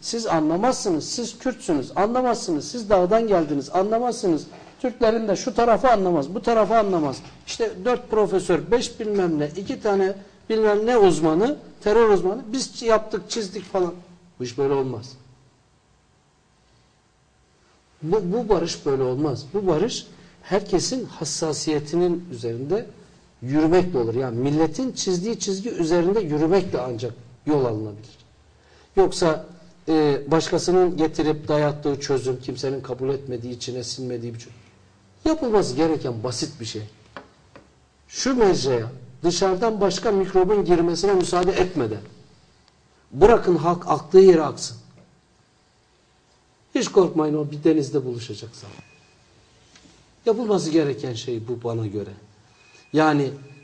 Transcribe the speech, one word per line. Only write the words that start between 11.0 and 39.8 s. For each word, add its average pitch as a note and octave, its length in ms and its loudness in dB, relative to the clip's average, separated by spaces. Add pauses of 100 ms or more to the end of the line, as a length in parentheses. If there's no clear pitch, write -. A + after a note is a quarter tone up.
terör A3 260 4
uzmanı, G3 340 2 (100)
biz - 300 -6
yaptık, G#3+ 480 0
çizdik G3+ 340 -8
falan. F3+ 300 -2 (440)
Bu B2 60 -8
iş A#2+ 140 -10
böyle C#3 160 2
olmaz. B2+ 380 -4 (3000)
Bu, F#3 200 0 (100)
bu A3+ 160 -2
barış E3+ 380 -2
böyle C3+ 160 2
olmaz. B2+ 520 -2
Bu G3+ 120 -2
barış F3+ 400 0 (360)
herkesin G3 640 -2
hassasiyetinin D#3 1300 -4
üzerinde B2+ 540 -6 (560)
yürümekle D#3+ 560 2
olur. A2+ 160 -2
Yani B2 240 -4
milletin D#3 540 0
çizdiği F#3+ 460 -4
çizgi G3 320 -6
üzerinde F3 500 0
yürümekle D#3+ 600 0
ancak A#2+ 340 -6 (320)
yol D3 180 2
alınabilir. G#2+ 540 -8 (800)
Yoksa, F3+ 500 2 (420)
e, D3+ 380 2
başkasının E3+ 720 2
getirip D#3 520 -2
dayattığı D3 520 0
çözüm, B2+ 400 -2
kimsenin C3+ 400 -6
kabul B2+ 280 -6
etmediği, B2+ 480 -6
içine B2 280 -8
sinmediği A#2+ 500 -8
bir A2+ 40 -12
çözüm. - 140 -20 (720)
Yapılması A3+ 520 0
gereken C#3+ 480 0
basit B2+ 360 -8
bir A#2 40 -12
şey. A2 180 -10 (1300)
Şu - 280 -2
mecraya C3+ 540 2 (320)
dışarıdan F#3+ 580 0